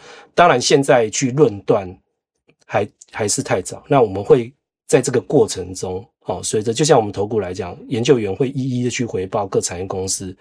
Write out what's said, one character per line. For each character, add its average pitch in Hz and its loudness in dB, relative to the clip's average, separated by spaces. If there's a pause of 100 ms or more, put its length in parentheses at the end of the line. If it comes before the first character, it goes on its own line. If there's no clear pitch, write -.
(340)
当 175 6
然 139 4
现 139 4
在 123 4
去 127 -2
论 120 2
断 107 0 (800)
还， 107 -2 (220)
还 107 -4
是 - -2
太 107 -2
早。 - -12
那 143 4
我 117 4
们 98 -4
会 127 4 (360)
在 135 2
这 131 -4
个 123 2
过 120 2
程 92 -8
中， 92 -8 (220)
哦， 92 -6
随 107 -4
着， 113 -4
就 120 -2
像 143 6
我 110 2
们 104 -8
投 101 -4
顾 110 -4
来 92 -4
讲， 90 -10 (100)
研 113 -4
究 127 4
员 101 -4
会 127 -2
一 131 -4
一 123 -2
的 123 -2
去 120 -4
回 98 -6
报 101 -4
各 110 -2
产 95 -6
业 92 -8
公 95 -6
司 92 -8